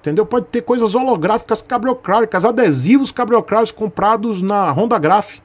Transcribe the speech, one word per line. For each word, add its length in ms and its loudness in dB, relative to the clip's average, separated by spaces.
Entendeu? 260 0
Pode 200 -2
ter 160 -4
coisas 340 0
holográficas 640 0
cabriocráticas, 840 -2
adesivos 680 2
cabriocráticos 580 0
comprados 720 -2
na 300 0
Honda 260 0
Graph 460 0